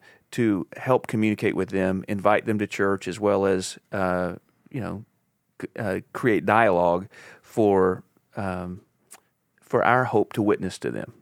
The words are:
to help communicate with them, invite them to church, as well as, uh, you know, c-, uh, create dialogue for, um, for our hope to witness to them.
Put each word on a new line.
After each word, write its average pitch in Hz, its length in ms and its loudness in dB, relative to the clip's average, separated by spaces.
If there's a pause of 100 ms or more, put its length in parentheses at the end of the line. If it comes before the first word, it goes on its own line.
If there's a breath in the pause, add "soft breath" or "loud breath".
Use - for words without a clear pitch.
(320 soft breath)
to 107 340 0 (120)
help 127 300 0
communicate 107 480 0
with 92 140 -4
them, 95 380 -2
invite 101 380 0
them 110 140 -2
to 104 80 0
church, 98 400 -2
as 90 120 -8
well 101 260 2
as, 95 320 -2 (140)
uh, 90 440 -2 (360)
you 139 80 -8
know, 98 240 -10 (580)
c-, - 60 -10 (100)
uh, 95 220 -4 (140)
create 101 320 0
dialogue 95 640 4 (340 loud breath)
for, 95 600 2 (360)
um, 90 420 -8 (800)
for 117 220 0
our 123 220 4
hope 117 280 0
to 113 80 -2
witness 95 380 0
to - 120 -6
them. 52 300 -10